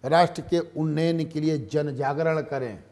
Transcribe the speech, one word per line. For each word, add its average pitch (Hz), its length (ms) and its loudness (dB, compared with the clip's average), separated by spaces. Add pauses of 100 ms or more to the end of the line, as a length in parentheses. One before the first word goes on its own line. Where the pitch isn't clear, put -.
राष्ट्र 165 360 4
के 170 180 0
उन्नयन 160 680 0
के 156 120 -4
लिए 151 320 0
जन 147 220 0
जागरण 151 460 0
करें। 123 500 -6